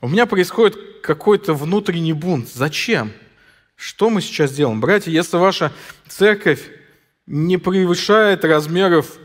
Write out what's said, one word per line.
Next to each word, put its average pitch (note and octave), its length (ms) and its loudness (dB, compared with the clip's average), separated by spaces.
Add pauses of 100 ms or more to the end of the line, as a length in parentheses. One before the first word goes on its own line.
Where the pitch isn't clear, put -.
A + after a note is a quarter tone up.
У A#2+ 80 -6
меня A3 180 2
происходит G3 760 0
какой-то F3 520 0
внутренний E3 600 -2
бунт. D3+ 340 -4
Зачем? C#3 640 -4 (640)
Что - 340 -2
мы G#3 100 0
сейчас C#3+ 320 -2
делаем? B2+ 280 0
Братья, F3 300 0
если D#3+ 260 0
ваша F3 360 0 (360)
церковь G3+ 540 2 (640)
не E3 320 0
превышает F#3 840 2
размеров D#3+ 800 2